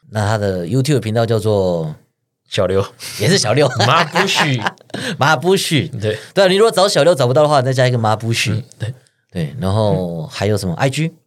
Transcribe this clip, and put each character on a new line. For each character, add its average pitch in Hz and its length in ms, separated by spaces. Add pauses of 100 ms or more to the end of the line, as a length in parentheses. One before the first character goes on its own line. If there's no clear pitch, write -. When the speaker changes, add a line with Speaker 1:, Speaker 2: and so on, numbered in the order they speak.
(120)
Speaker 1:
那 107 140
他 110 120
的 95 280
YouTube 131 360
频 107 120
道 117 120
叫 113 120
做 92 560 (540)
Speaker 2:
小 98 200
六。 95 160 (360)
Speaker 1:
也 104 80
是 185 100
小 107 140
六。 143 240
Speaker 2:
<laughs> - 100
马 165 200
布 202 200
许。 135 360 (260)
Speaker 1:
<laughs> 220 320
马 151 160
布 180 220
许。 123 320
Speaker 2:
对。 107 280 (160)
Speaker 1:
对 196 120
啊， - 20
你 185 80
如 202 80
果 226 80
找 180 160
小 156 160
六 170 100
找 - 140
不 123 60
到 151 100
的 147 60
话， 143 120
再 131 120
加 127 120
一 127 60
个 123 60
马 110 180
布 113 160
许。 113 200
Speaker 2:
嗯， 104 120 (160)
对。 110 140 (360)
Speaker 1:
对， 76 300
然 92 120
后 92 540
还 - 200
有 104 120
什 95 80
么 87 100
？I 139 140
G？ 151 220 (160)